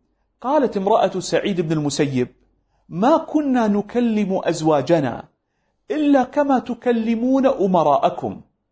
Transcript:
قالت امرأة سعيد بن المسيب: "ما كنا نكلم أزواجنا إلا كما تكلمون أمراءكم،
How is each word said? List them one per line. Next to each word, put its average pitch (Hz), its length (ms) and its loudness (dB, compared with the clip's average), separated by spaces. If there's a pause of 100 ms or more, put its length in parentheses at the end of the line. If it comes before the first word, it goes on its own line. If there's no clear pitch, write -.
(400)
قالت 254 360 -2
امرأة 190 420 0
سعيد 170 420 -2
بن 160 120 -2
المسيب: 139 560 -2 (600)
"ما 220 280 2
كنا 277 500 0
نكلم 208 800 0
أزواجنا 151 840 0 (640)
إلا 285 340 2
كما 277 340 0
تكلمون 240 880 0
أمراءكم، 165 920 0 (320)